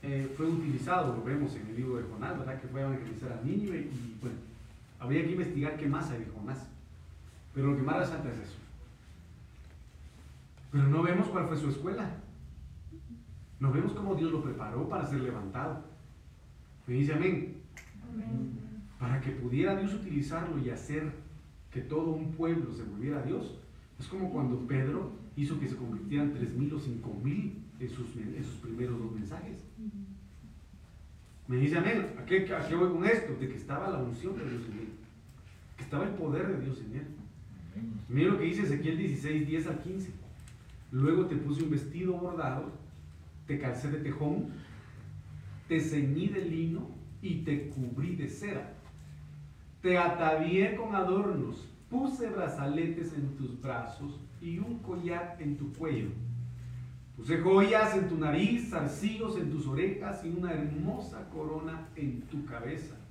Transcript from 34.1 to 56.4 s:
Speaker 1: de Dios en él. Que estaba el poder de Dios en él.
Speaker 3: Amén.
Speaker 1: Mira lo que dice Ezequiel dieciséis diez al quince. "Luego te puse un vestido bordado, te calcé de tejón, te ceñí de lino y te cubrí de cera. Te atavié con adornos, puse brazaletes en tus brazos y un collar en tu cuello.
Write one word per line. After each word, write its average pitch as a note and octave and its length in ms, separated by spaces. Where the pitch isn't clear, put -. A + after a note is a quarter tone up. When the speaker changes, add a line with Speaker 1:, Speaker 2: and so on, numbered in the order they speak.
Speaker 1:
de C3 140
Dios A#2+ 160
en G#2+ 140
él. A2 80
Que - 60
estaba D3 200
el G#3 60
poder E3 360
de F#3+ 140
Dios C3 200
en G#2+ 140
él. C#3+ 120
Speaker 3:
Amén. A2 360
Speaker 1:
Mira D#3+ 240
lo - 60
que D#3+ 60
dice F#3 200
Ezequiel D#3 340
dieciséis D3+ 480
diez D#3 200
al - 120
quince. F#3+ 340
"Luego D#3 360
te D3 100
puse C#3+ 280
un D3+ 60
vestido F3 440
bordado, D#3+ 560
te C#3 120
calcé C3 320
de D3+ 80
tejón, D3+ 500
te D#3+ 120
ceñí D3+ 480
de F#3+ 180
lino E3 420
y E3+ 220
te D3 260
cubrí C#3 480
de C#3 120
cera. - 440
Te F3+ 160
atavié E3+ 800
con G#3 180
adornos, F#3 720
puse B3 400
brazaletes E3 840
en C#3 240
tus A#2+ 240
brazos C3 580
y E3+ 180
un A#3 200
collar E3+ 600
en C#3+ 200
tu C#3+ 160
cuello. C3 340